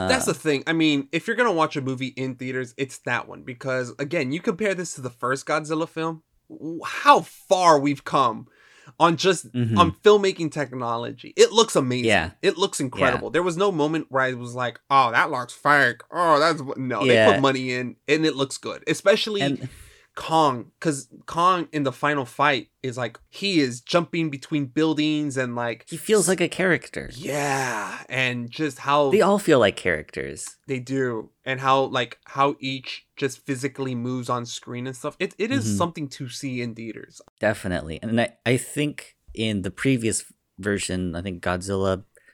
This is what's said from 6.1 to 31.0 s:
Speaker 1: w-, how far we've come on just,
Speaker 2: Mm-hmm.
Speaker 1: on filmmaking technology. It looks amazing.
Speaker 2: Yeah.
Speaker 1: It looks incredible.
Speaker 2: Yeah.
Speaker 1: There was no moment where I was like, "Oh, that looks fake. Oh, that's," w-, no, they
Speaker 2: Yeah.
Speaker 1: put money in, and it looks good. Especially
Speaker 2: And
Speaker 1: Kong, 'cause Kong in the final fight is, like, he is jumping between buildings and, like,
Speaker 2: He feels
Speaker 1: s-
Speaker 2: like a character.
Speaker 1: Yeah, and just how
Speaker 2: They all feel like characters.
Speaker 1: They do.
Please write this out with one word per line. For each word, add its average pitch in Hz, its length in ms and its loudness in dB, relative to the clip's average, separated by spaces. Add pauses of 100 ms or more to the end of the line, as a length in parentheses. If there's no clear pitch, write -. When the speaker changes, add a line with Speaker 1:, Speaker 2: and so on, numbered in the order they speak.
Speaker 1:
w-, 160 340 -12
how 277 360 6
far 175 580 4
we've 139 260 -2
come 120 440 0 (500)
on 170 180 6
just, 175 360 0
Speaker 2:
Mm-hmm. 117 260 2
Speaker 1:
on 170 140 8 (120)
filmmaking 196 460 6
technology. 120 840 -6
It 208 160 6
looks 226 240 4
amazing. 123 300 2
Speaker 2:
Yeah. 92 240 4 (120)
Speaker 1:
It - 160 0
looks - 220 -2
incredible. 123 480 0
Speaker 2:
Yeah. 110 60 -8
Speaker 1:
There 165 100 2
was 175 120 -2
no 196 140 2
moment 156 400 0
where 131 140 0
I 131 100 -2
was 120 200 -10
like, 123 260 -6 (100)
"Oh, 131 220 4
that 135 180 4
looks 123 240 -6
fake. 139 560 4
Oh, 165 300 4
that's," 160 180 4
w-, 135 180 -8
no, 127 300 -2
they 127 80 6
Speaker 2:
Yeah. 110 180 8
Speaker 1:
put 98 80 4
money 131 320 2
in, 123 220 -4 (140)
and 156 180 2
it 147 80 0
looks 135 240 -4
good. - 300 -10
Especially 202 520 2
Speaker 2:
And 139 280 -2 (460)
Speaker 1:
Kong, 147 640 0
'cause 143 300 -4 (160)
Kong 175 480 0
in 147 120 -2
the 135 80 0
final 143 340 -2
fight 143 420 0 (140)
is, 127 160 -8
like, 120 200 -6 (120)
he 190 300 0
is 123 200 0
jumping 165 480 -2
between 143 380 -4
buildings 151 720 0
and, 123 180 -4
like, 117 320 -6
Speaker 2:
He 165 80 -12
feels 196 300 2
Speaker 1:
s- - 20 0
Speaker 2:
like 185 140 0
a 165 80 0
character. - 640 -2
Speaker 1:
Yeah, 135 960 -4
and 123 400 -2
just 151 300 -6
how 143 300 2
Speaker 2:
They 208 120 4
all 196 160 4
feel 160 200 4
like 101 160 6
characters. - 920 -6
Speaker 1:
They 135 140 -4
do. 123 500 -4 (160)